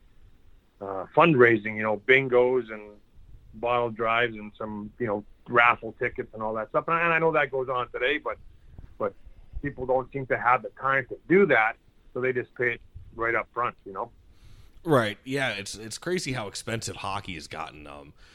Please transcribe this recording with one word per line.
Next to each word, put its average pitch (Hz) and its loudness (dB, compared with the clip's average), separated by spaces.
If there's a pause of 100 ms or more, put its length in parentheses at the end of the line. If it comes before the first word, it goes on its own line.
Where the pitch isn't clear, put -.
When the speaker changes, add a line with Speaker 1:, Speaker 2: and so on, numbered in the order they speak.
(800)
Speaker 1:
uh, 95 -8 (100)
fundraising, 120 6
you 107 -4
know, 107 0
bingos 123 4
and 107 -12 (760)
bottle 120 0
drives 113 0
and 104 -12
some, 107 -10
you 120 -2
know, 104 -2 (240)
raffle 117 4
tickets 120 -4
and 110 -10
all 110 -4
that 110 -6
stuff. 147 -2
And 165 2
I, 165 0
and 170 2
I 160 2
know 165 2
that 147 0
goes 131 -4
on 123 -4
today, 127 -2
but, 117 -6 (600)
but 107 -4 (480)
people 131 -8
don't 127 0
seem 135 -6
to 127 0
have 117 2
the - -10 (100)
time 135 0
to 104 -10 (100)
do 190 6
that, 117 4 (400)
so 127 -6
they 127 -2
just 120 -6
pay 123 -2
it 113 -12 (340)
right 117 -2
up 107 -2
front, 117 -4 (100)
you 98 -14
know? 110 -8 (760)
Speaker 2:
Right. 117 2
Yeah, 131 -4
it's, 101 -8
it's 107 -12
crazy 170 -6
how 117 -8
expensive 110 -8
hockey 98 -8
has 78 -14
gotten. 73 -12
Um, 71 -18 (220)